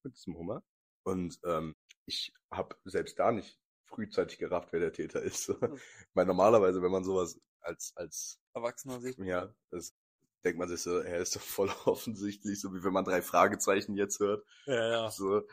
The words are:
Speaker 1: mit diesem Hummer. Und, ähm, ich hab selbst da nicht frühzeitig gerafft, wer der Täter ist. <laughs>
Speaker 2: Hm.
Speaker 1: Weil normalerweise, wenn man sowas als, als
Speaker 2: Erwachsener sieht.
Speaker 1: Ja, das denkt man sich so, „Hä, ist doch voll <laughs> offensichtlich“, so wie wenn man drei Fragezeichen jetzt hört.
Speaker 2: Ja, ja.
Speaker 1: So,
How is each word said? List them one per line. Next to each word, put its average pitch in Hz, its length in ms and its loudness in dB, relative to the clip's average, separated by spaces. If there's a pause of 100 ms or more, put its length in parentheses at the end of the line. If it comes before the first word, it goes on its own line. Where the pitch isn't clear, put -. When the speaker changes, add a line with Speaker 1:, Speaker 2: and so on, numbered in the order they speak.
Speaker 1:
mit 131 120 -12
diesem 82 220 -10
Hummer. 98 240 -8 (420)
Und, 92 400 -2
ähm, 82 300 -2 (320)
ich - 260 -8 (200)
hab - 320 -6
selbst - 340 -4
da 104 140 4
nicht - 260 -6 (280)
frühzeitig - 520 -4
gerafft, 85 340 -4
wer 85 80 0
der 80 120 0
Täter - 280 -6
ist. - 280 -6
<laughs> - 120 -2
Speaker 2:
Hm. 143 200 -4 (340)
Speaker 1:
Weil 90 120 4
normalerweise, 92 540 6
wenn 90 120 2
man 95 120 0
sowas 92 360 0 (200)
als, - 360 -10
als - 420 -12 (160)
Speaker 2:
Erwachsener 123 460 -6
sieht. 127 180 -8
Speaker 1:
Ja, 92 340 -2 (180)
das 87 220 -10 (520)
denkt 87 160 0
man 87 80 -2
sich 85 140 -4
so, 90 200 0
„Hä, 87 180 -2
ist 90 160 -2
doch - 40 -8
voll - 280 0
<laughs> - 160 -6
offensichtlich“, 101 760 -2
so 98 120 -8
wie 92 120 -6
wenn 95 80 2
man 95 120 4
drei 90 160 2
Fragezeichen 98 760 4
jetzt 101 240 0
hört. 104 260 0 (200)
Speaker 2:
Ja, 117 260 2
ja. 113 180 0
Speaker 1:
So, 98 320 2 (100)